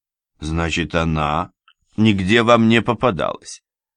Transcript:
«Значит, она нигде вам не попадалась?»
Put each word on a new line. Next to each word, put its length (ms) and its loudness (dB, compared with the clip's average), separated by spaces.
«Значит, 560 -4
она 580 -2
нигде 480 2
вам 240 4
не 140 4
попадалась?» 840 -4